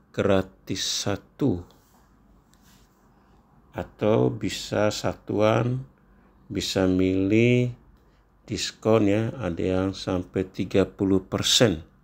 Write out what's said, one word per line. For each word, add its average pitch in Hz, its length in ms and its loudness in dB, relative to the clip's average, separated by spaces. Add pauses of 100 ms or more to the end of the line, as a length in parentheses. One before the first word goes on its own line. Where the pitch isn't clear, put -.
gratis 98 720 -2
satu. 101 800 -4 (2250)
Atau 117 560 0
bisa 104 560 -2
satuan, 113 960 -2 (640)
bisa 95 400 0
milih 98 800 2 (800)
diskon, 107 640 0
ya, 110 240 0
ada 90 240 -6
yang 92 320 0
sampai 92 560 -4
tiga 95 400 0
puluh 95 320 0
persen. 92 640 0 (180)